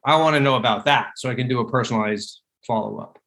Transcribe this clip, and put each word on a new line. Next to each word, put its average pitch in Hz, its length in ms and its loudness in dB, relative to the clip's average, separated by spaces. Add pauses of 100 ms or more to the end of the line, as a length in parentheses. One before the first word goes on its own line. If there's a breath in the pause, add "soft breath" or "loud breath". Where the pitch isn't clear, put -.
I 151 120 4
wanna 156 240 4
know 135 160 2
about 110 300 0
that 135 280 2
so 127 160 -6
I 120 60 -4
can 123 100 -2
do 123 140 0
a 110 100 -4
personalized 107 720 -2 (260)
follow-up 107 600 -6